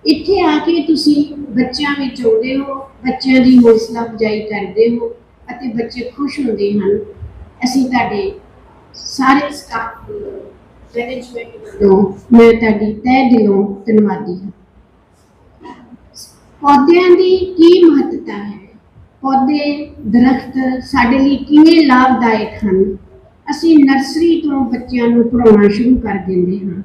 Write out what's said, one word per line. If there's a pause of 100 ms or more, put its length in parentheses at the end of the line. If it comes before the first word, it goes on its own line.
ਇੱਥੇ
ਆ
ਕੇ
ਤੁਸੀਂ
ਬੱਚਿਆਂ
ਵਿੱਚ
ਆਉਂਦੇ
ਹੋ, (160)
ਬੱਚਿਆਂ
ਦੀ
ਹੌਸਲਾ
ਅਫਜ਼ਾਈ
ਕਰਦੇ
ਹੋ (360)
ਅਤੇ
ਬੱਚੇ
ਖੁਸ਼
ਹੁੰਦੇ
ਹਨ। (640)
ਅਸੀਂ
ਤੁਹਾਡੇ (640)
ਸਾਰੇ
ਸਟਾਫ
ਵੱਲੋਂ, (560)
ਮੈਨੇਜਮੈਂਟ
ਵੱਲੋਂ (200)
ਮੈਂ
ਤੁਹਾਡੀ
ਤਹਿ
ਦਿਲੋਂ (120)
ਧੰਨਵਾਦੀ
ਹਾਂ। (2000)
ਪੌਦਿਆਂ
ਦੀ
ਕੀ
ਮਹੱਤਤਾ
ਹੈ? (600)
ਪੌਦੇ, (160)
ਦਰਖਤ
ਸਾਡੇ
ਲਈ
ਕਿਵੇਂ
ਲਾਭਦਾਇਕ (160)
ਹਨ? (540)
ਅਸੀਂ
ਨਰਸਰੀ
ਤੋਂ
ਬੱਚਿਆਂ
ਨੂੰ
ਪੜ੍ਹਾਉਣਾ
ਸ਼ੁਰੂ
ਕਰ
ਦਿੰਦੇ
ਹਾਂ।